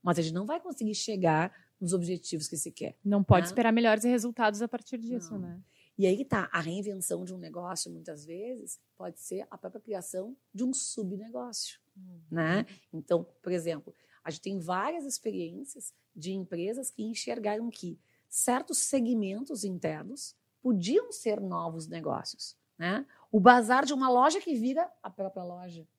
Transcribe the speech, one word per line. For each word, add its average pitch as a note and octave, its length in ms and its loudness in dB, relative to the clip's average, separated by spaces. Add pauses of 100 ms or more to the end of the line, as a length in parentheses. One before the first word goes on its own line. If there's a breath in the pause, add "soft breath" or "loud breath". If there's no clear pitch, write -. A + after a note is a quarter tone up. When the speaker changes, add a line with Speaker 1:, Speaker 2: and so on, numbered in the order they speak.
Speaker 1:
Mas E3+ 180 2
a - 20 2
gente D#3+ 120 0
não F#3+ 120 -2
vai D#4+ 140 -2
conseguir A#3+ 360 -4
chegar F3+ 580 2 (260 soft breath)
nos F3+ 140 0
objetivos F3 540 -2
que - 100 -8
se - 140 -6
quer, - 320 -8
Speaker 2:
Não G3+ 200 4
pode F3+ 200 10
Speaker 1:
né? F3+ 40 0
Speaker 2:
esperar A3+ 240 4
melhores A3 320 4
resultados A#3 580 2
a A#3 60 -2
partir A#3+ 300 -8
disso, A3+ 360 -8
Speaker 1:
Não. G3+ 60 -6
Speaker 2:
né? F3 220 -10 (360 soft breath)
Speaker 1:
E G3 80 6
aí F#3 120 6
que C4+ 80 -2
tá, G#3 260 0
a F3 80 0
reinvenção F3+ 640 -4
de F#3 100 -10
um F#3 40 -12
negócio, F3 540 -8
muitas D#3+ 340 -14
vezes, G#3+ 540 -10 (180)
pode F3+ 220 -12
ser - 300 -8
a - 80 -16
própria G3 240 -14
criação G3 540 -8 (180)
de G3+ 100 -4
um B3+ 100 0
subnegócio, A3+ 1040 -6 (160)
Speaker 2:
Uhum. F#3 240 -20 (120)
Speaker 1:
né? E3 340 0 (280 loud breath)
Então, E3+ 320 0 (160)
por F3+ 100 -6
exemplo, E3 420 -4 (300 soft breath)
a E3 60 -8
gente D#3+ 120 -10
tem G3 180 -6
várias G3 460 -4
experiências G3+ 880 -8 (220)
de F3+ 180 -8
empresas F#3+ 580 -4
que G#3+ 120 -8
enxergaram A3+ 680 -4
que F3 280 -10 (300)
certos B3+ 520 0
segmentos A3+ 840 0
internos F3+ 720 -6 (260)
podiam B3+ 500 2
ser G#3+ 280 -2
novos E3+ 480 -4
negócios, - 680 -8 (200)
né? G3 280 -2 (260 soft breath)
O G#3+ 80 6
bazar B3 460 10
de C#4 80 0
uma C4 160 2
loja C#4+ 320 6
que D#4+ 140 -2
vira C4+ 340 0 (140)
a F3+ 60 -8
própria F#3+ 340 -8
loja F3 440 -12 (100)